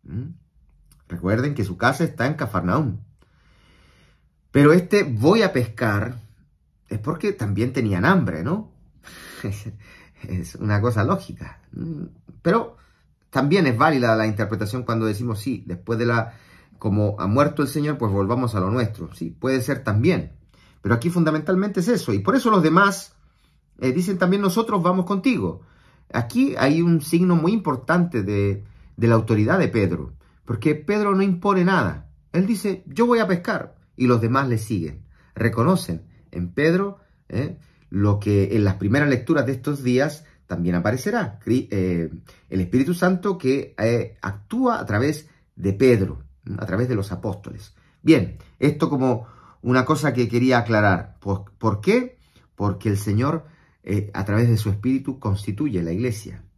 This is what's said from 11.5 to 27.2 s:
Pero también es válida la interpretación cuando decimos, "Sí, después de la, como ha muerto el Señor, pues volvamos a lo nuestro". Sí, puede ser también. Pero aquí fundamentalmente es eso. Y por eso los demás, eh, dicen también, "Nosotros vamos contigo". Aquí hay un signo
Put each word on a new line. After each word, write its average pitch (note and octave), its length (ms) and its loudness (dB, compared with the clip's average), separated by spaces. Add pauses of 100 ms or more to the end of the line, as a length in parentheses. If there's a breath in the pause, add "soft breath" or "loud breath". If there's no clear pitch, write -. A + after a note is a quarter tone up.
Pero A3+ 360 0 (520 soft breath)
también C#3+ 380 2
es A2+ 100 2
válida B2 380 4
la A2 100 2
interpretación G#2+ 580 -4
cuando A2+ 220 -2
decimos, G#2+ 340 -4
"Sí, A#2 280 -6
después A2 320 -6
de A#2+ 60 0
la, - 280 0 (460 loud breath)
como G2+ 400 0
ha F#2+ 80 -4
muerto D3 340 2
el C3+ 60 0
Señor, D3+ 300 -4
pues A2 140 -2
volvamos A2 440 0
a F#2+ 60 0
lo F#2+ 100 0
nuestro". G#2 420 -4
Sí, E2 160 -10
puede C3 320 -2
ser - 220 -6
también. G#2+ 480 0 (500 soft breath)
Pero G2+ 140 2
aquí E3 140 -2
fundamentalmente F3+ 720 0
es F#3+ 80 0
eso. G3+ 240 0
Y G2 60 0
por G3+ 160 0
eso A#3+ 140 2
los F#3+ 140 4
demás, F#3 520 2 (640)
eh, B2+ 120 0
dicen F3+ 260 -2
también, F#3 240 2
"Nosotros G3+ 400 0
vamos F3+ 240 0
contigo". F#3+ 580 -2 (500 soft breath)
Aquí B2+ 440 0
hay D3+ 240 2
un E3+ 200 4
signo F3 340 2